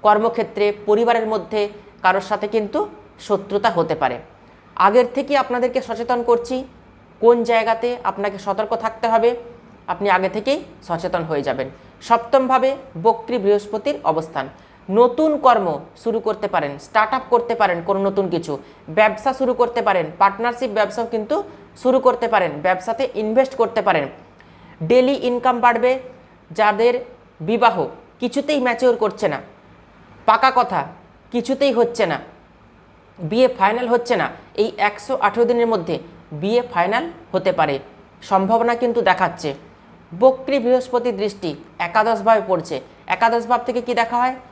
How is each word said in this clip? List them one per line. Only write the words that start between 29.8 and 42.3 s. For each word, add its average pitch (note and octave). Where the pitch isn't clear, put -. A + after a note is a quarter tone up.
পাকা A3+
কথা G3
কিছুতেই C4
হচ্ছে A#3
না, C#3
বিয়ে A3
ফাইনাল A#3+
হচ্ছে A#3
না, C#3+
এই A3+
একশো A#3
আঠেরো G#3+
দিনের A#3
মধ্যে E3+
বিয়ে A3+
ফাইনাল G3
হতে F#3+
পারে, C#3+
সম্ভাবনা A3+
কিন্তু A#3
দেখাচ্ছে। E3+
বক্রী C4
বৃহস্পতি B3
দৃষ্টি G3
একাদশ A3
ভাবে A3